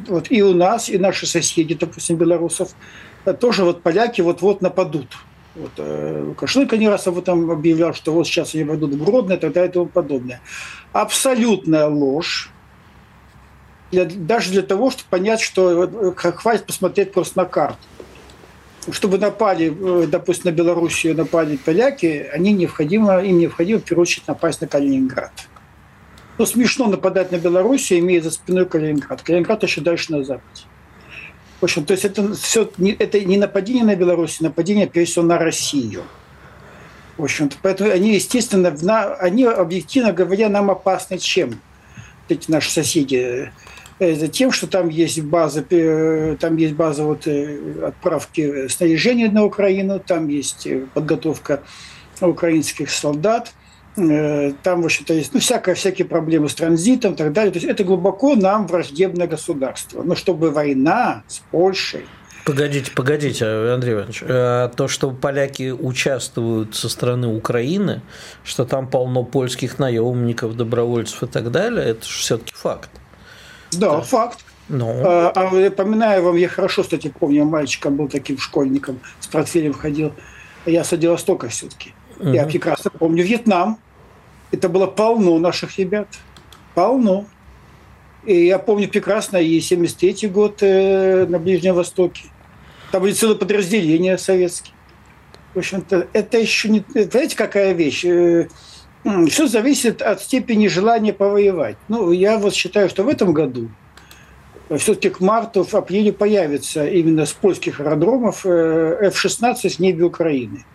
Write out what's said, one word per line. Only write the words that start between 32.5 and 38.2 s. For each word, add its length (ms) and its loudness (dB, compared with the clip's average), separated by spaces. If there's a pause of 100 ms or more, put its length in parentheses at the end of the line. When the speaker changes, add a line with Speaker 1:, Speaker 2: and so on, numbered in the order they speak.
Speaker 1:
не, 140 2
это 280 0
не 160 2
нападение 480 0
на 120 6
Белоруссию, 520 0
нападение, 380 0
прежде 260 0
всего, 140 2
на 120 4
Россию. 640 -2 (1160)
В 60 -6
общем-то, 360 -2
поэтому 300 0
они, 240 4
естественно, 560 2